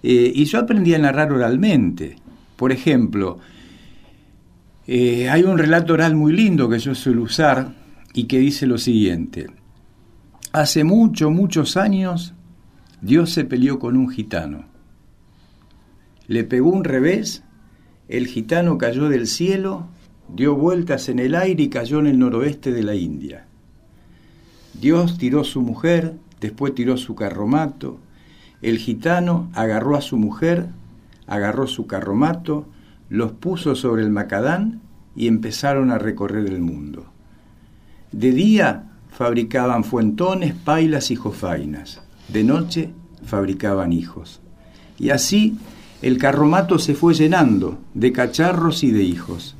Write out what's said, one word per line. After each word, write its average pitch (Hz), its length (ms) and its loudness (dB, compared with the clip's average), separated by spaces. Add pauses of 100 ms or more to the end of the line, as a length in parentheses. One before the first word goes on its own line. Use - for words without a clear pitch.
Eh, 123 240 6
y 139 120 4
yo 220 160 0
aprendí 202 340 4
a 156 60 2
narrar 147 320 2
oralmente. 123 800 0 (400)
Por 127 160 0
ejemplo, 117 720 0 (1500)
eh, 123 420 0
hay 160 140 4
un 185 160 2
relato 165 360 2
oral 160 200 2
muy 151 180 4
lindo 170 360 2
que 113 100 0
yo 131 160 -4
suelo 120 280 0
usar 131 520 0 (400)
y 117 140 -2
que 131 100 2
dice 139 300 2
lo 120 100 0
siguiente. 92 680 0 (1040)
"Hace 151 320 2
mucho, 180 460 4
muchos 165 460 0
años, 190 580 -2 (680)
Dios 165 320 4
se 156 120 0
peleó 127 360 0
con 120 160 0
un 131 120 2
gitano. 80 580 -6 (1600)
Le 113 160 0
pegó 127 260 2
un 190 140 0
revés, 147 580 0 (680)
el 123 200 -4
gitano 165 500 0
cayó 127 300 0
del 123 180 0
cielo, 190 640 -2 (440)
dio 143 220 0
vueltas 165 540 0
en 123 100 -2
el 131 160 0
aire 175 300 2
y 131 40 -2
cayó 127 300 -2
en 151 80 2
el 131 140 4
noroeste 127 500 0
de 120 140 -2
la 104 100 -2
India. 73 520 -8 (1300)
Dios 170 380 2
tiró 131 240 0
su - 200 -4
mujer, 165 520 0 (260)
después 123 360 -4
tiró 123 200 0
su 117 200 -8
carromato. 104 800 -4 (640)
El 113 160 0
gitano 170 760 -2
agarró 113 440 0
a 147 40 0
su 139 160 -6
mujer, 165 520 0 (580)
agarró 104 400 -2
su 117 200 -8
carromato, 151 800 -2 (440)
los 107 220 -2
puso 165 420 -4
sobre 117 280 -2
el 107 80 0
macadán 131 720 -2 (340)
y 117 140 -2
empezaron 123 600 0
a 113 80 0
recorrer 101 480 -4
el 92 160 -4
mundo. 73 420 -8 (1080)
De 117 200 2
día 190 520 4 (260)
fabricaban 120 760 0
fuentones, 151 680 -2
pailas 156 560 0
y 117 60 -2
jofainas. 76 840 -8 (280)
De 107 160 0
noche 160 460 0 (340)
fabricaban 95 680 -2
hijos. 85 480 -8 (580)
Y - 120 -2
así 208 480 2 (420)
el 127 160 2
carromato 151 600 2
se 147 160 0
fue 170 180 4
llenando 151 640 2 (140)
de 123 180 2
cacharros 165 760 0
y 127 60 4
de 107 120 2
hijos. 87 580 -6